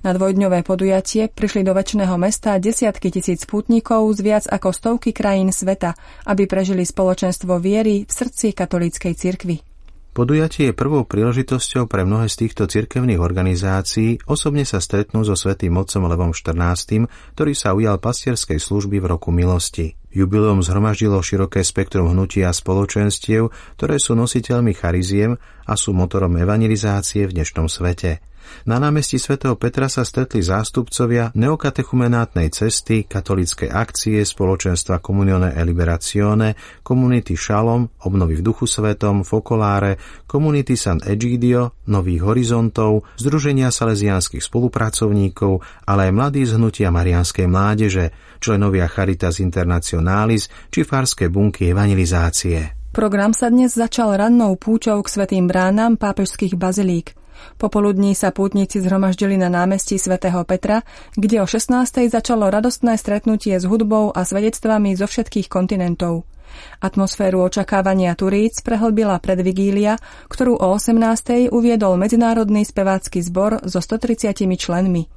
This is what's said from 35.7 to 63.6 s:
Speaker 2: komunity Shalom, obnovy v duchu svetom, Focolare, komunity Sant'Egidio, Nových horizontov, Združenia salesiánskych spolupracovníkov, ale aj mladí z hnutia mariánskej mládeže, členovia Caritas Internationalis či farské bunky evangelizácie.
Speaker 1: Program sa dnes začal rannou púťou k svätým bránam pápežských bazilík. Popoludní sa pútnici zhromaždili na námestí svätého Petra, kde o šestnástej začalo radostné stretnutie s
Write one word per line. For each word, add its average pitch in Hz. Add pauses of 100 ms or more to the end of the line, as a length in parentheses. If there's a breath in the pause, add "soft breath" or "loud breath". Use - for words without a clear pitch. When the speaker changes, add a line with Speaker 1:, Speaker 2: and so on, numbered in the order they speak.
Speaker 2:
komunity 123
Shalom, 117 (160)
obnovy 92
v 80
duchu 113
svetom, 104
Focolare, 101 (320 loud breath)
komunity 143
Sant'Egidio, 120
Nových 92
horizontov, 110
Združenia 135
salesiánskych 104
spolupracovníkov, 104 (240 loud breath)
ale 98
aj -
mladí 139
z 113
hnutia 107
mariánskej 87
mládeže, 95 (320 loud breath)
členovia 98
Caritas 92
Internationalis 92 (160 loud breath)
či -
farské 131
bunky 98
evangelizácie. 87
Speaker 1:
Program 208
sa 240
dnes 247
začal 226
rannou 214
púťou 220
k 196
svätým 190
bránam 202
pápežských 196
bazilík. 185 (440 loud breath)
Popoludní 202
sa 190
pútnici 196
zhromaždili 190
na 180
námestí 190
svätého 185
Petra, 208 (320 loud breath)
kde 208
o 180
šestnástej 247
začalo 226
radostné 226
stretnutie 208
s 180